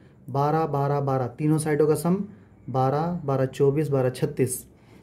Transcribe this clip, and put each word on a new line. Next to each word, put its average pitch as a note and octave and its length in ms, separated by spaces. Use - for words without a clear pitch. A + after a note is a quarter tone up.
बारह, D3 360
बारह, C#3+ 340
बारह, C3 280
तीनों D#3 300
साइडों D3+ 300
का D3+ 80
सम F3 300
बारह, C#3+ 560
बारह, C3+ 200
चौबीस, C#3 420
बारह, C3 220
छत्तीस। - 560